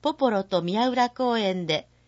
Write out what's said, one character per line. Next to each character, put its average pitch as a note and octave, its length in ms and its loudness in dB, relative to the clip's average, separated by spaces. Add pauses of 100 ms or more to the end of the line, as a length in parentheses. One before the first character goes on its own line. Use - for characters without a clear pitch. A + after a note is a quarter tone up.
ポ D4+ 120 0
ポ C4+ 160 2
ロ G3 140 0
と F#3 180 -2
宮 G#3 280 0
浦 B3 200 0
公 B3 280 -2
園 F#3 280 -2
で、 D#3 220 -2 (200)